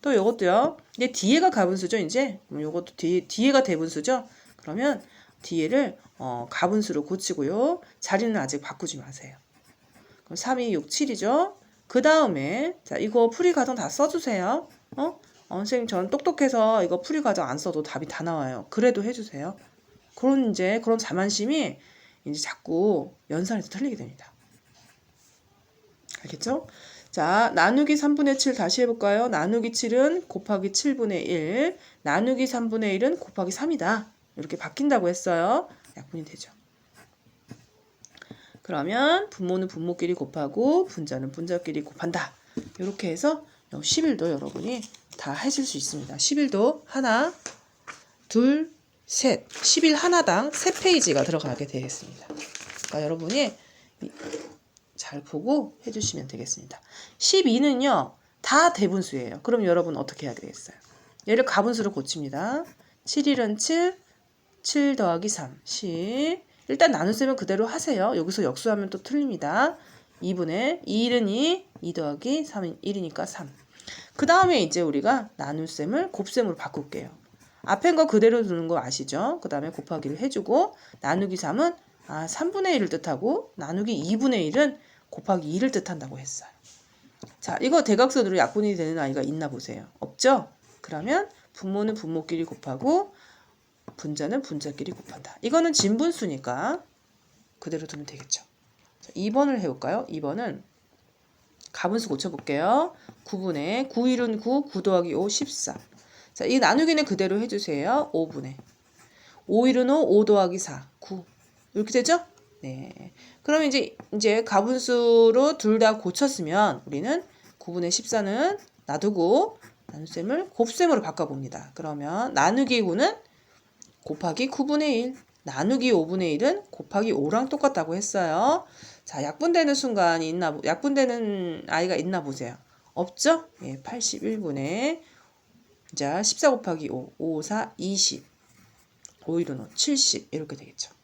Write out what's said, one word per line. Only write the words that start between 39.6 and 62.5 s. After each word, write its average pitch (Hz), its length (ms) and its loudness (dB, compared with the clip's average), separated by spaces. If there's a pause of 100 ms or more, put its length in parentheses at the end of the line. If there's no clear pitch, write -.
분모끼리 175 440 -4
곱하고 175 720 0
분자는 135 460 -8
분자끼리 170 520 -6
곱한다. 165 500 -6 (440)
이렇게 190 320 -6
해서 285 360 0 (360)
십일도 220 480 0
여러분이 151 520 -6 (360)
다 - 140 -8
하실 262 340 -2
수 - 120 -6
있습니다. 139 400 -8
십일도 277 680 2
하나, 269 480 2 (920)
둘, 285 480 2 (320)
셋. - 400 0 (160)
십일 320 320 6
하나당 302 560 2
세 - 200 0
페이지가 196 520 4
들어가게 147 420 -2
되겠습니다. 131 600 -10
그러니까 - 760 -10
여러분이 170 500 -2 (480)
이-, - 100 -12 (840)
잘 143 260 -12
보고 226 540 -2 (100)
해주시면 180 400 -6
되겠습니다. - 540 -10 (360)
십이는요, 262 1000 4 (260)
다 339 320 6
대분수예요. 180 680 -2
그럼 233 200 2
여러분 170 320 2
어떻게 - 320 -8
해야 120 80 -8
되겠어요? - 400 -16 (540)
얘를 240 160 4
가분수로 220 480 0
고칩니다. 160 720 -6 (400)